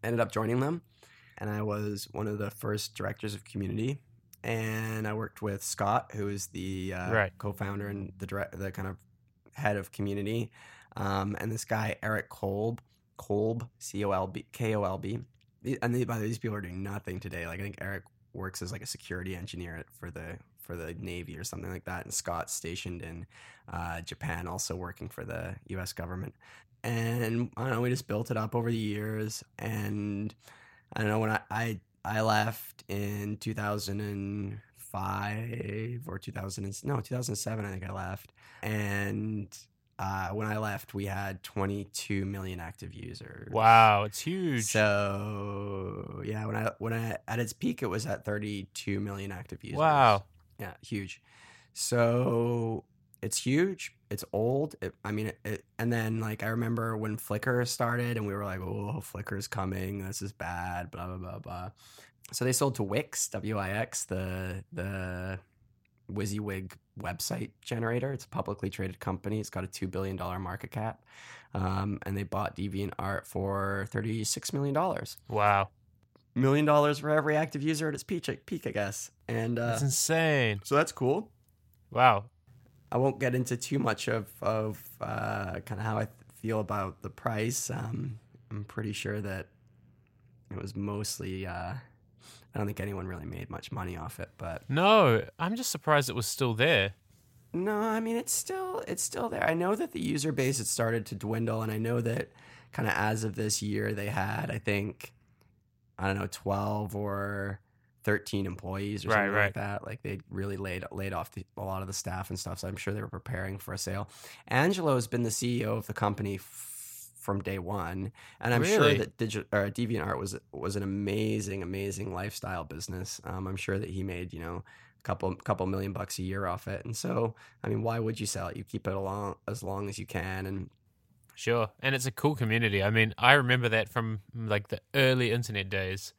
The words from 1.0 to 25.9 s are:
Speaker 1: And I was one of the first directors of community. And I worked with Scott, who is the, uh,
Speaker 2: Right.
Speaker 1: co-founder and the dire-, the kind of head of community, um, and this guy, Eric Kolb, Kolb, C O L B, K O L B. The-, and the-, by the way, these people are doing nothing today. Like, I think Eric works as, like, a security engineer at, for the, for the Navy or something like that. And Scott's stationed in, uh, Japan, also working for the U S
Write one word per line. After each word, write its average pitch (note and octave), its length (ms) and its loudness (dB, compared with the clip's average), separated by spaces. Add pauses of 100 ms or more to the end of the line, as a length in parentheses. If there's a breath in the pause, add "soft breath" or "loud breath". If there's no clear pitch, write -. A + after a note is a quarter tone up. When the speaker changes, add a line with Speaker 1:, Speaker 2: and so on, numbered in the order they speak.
Speaker 1:
And G#2+ 100 -4
I G#2 120 -2
was G#2 520 -2
one G#2+ 140 -2
of G#2 100 -2
the G2+ 120 -2
first G#2+ 460 -4
directors G2+ 400 -4
of G2+ 80 -10
community. G#2+ 560 -2 (440)
And A2 680 -2
I G#2+ 40 -2
worked A2 280 -6
with G2+ 200 -2
Scott, G#2+ 520 2
who G2+ 160 -2
is G2+ 180 -4
the, F#2+ 460 -4
uh, F#2 200 -2
Speaker 2:
Right. G2 240 4
Speaker 1:
co-founder G2+ 520 -2
and G2 280 -6
the F#2+ 100 -8
dire-, - 260 -4
the F#2+ 180 -4
kind F#2+ 160 -4
of F#2+ 80 -6 (600)
head G#2+ 200 2
of G2 160 -4
community, G#2 600 -2 (440 loud breath)
um, G2 440 0
and A2 120 -2
this A2+ 140 -4
guy, G#2+ 360 0
Eric G#2+ 280 -2
Kolb, G#2 520 -2 (360)
Kolb, A2+ 500 0 (100)
C G2 280 -4
O G2 60 2
L F#2+ 160 2
B, - 260 -8
K A2 220 0
O G#2 80 2
L F#2+ 140 0
B. G#2 220 -4 (420)
The-, C3 200 -2
and A#2+ 120 2
the-, B2 120 2
by A#2+ 100 -2
the A2 60 -2
way, G#2 60 0
these A2+ 100 -2
people G#2+ 180 -4
are G2+ 60 -4
doing F2+ 220 -6
nothing G2 360 -6
today. F2 260 -6
Like, E2+ 140 -6
I G2 40 -6
think G2+ 180 -10
Eric G2 220 -6 (280)
works F#2 300 -6
as, F2 100 -6
like, G2+ 100 -8
a - 40 -14
security F2+ 500 -6
engineer E2+ 400 -8
at, D#2+ 160 -12
for - 180 -12
the, E2 280 -10 (200)
for F2 200 -10
the E2 160 -8
Navy F2 440 -8
or - 60 -10
something F2+ 260 -8
like F#2 140 -8
that. F2+ 220 -6
And - 80 -10
Scott's - 400 -4
stationed F2 480 -6
in, E2+ 240 -10 (420 soft breath)
uh, E2+ 320 -6
Japan, E2+ 480 -6
also F#2 300 -4
working F2 320 -8
for - 160 -10
the E2+ 300 -6 (120)
U F#2 140 -6
S F2+ 100 -6